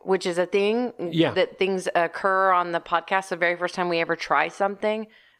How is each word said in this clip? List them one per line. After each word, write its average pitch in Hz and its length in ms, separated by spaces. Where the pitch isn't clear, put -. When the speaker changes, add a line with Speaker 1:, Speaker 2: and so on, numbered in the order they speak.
Speaker 1:
which 185 240
is 175 120
a 180 80
thing 208 480
Speaker 2:
Yeah. 160 200
Speaker 1:
that - 280
things 185 340
occur 190 580
on 175 200
the 170 80
podcast. 175 500
The 180 60
very 170 220
first 175 180
time 180 140
we 170 100
ever 165 160
try 156 320
something, 214 600